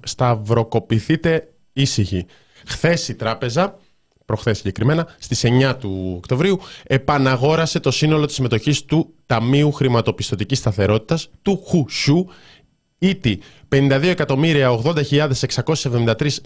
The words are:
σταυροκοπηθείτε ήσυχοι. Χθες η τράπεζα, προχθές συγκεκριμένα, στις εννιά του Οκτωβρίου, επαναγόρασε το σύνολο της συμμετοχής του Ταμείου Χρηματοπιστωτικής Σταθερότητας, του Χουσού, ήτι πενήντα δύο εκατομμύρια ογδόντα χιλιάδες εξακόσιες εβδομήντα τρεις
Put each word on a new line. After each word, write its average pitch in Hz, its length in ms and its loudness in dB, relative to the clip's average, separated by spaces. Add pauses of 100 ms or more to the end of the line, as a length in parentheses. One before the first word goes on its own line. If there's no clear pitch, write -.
σταυροκοπηθείτε 117 1400 0 (240)
ήσυχοι. 101 540 -2 (400)
Χθες - 420 -2
η 117 60 -8
τράπεζα, 120 640 -4 (480)
προχθές 107 320 -2
συγκεκριμένα, 143 500 0 (120)
στις - 260 -6
εννιά 127 320 4
του 95 400 -6
Οκτωβρίου, 160 420 0 (280)
επαναγόρασε 139 960 0
το 139 100 0
σύνολο 151 360 2
της 143 80 -6
συμμετοχής 127 500 0
του 160 300 0 (120)
Ταμείου 135 460 2
Χρηματοπιστωτικής 113 880 -2
Σταθερότητας, 107 680 0 (140)
του 190 220 0
Χουσού, 165 640 0 (720)
ήτι 170 400 0 (300)
πενήντα 139 300 4
δύο 165 120 2
εκατομμύρια 143 600 2
ογδόντα 143 300 0
χιλιάδες 143 400 0
εξακόσιες - 440 -2
εβδομήντα 117 280 2
τρεις 147 320 -2